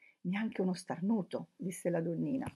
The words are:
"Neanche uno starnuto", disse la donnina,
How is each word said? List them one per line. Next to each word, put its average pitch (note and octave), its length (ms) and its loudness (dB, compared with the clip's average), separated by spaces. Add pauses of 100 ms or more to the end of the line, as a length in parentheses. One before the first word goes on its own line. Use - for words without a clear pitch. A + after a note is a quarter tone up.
(220)
"Neanche G#3 400 0
uno F#3 120 4
starnuto", F3+ 800 0
disse - 360 -2
la E3+ 100 2
donnina, D#3+ 560 0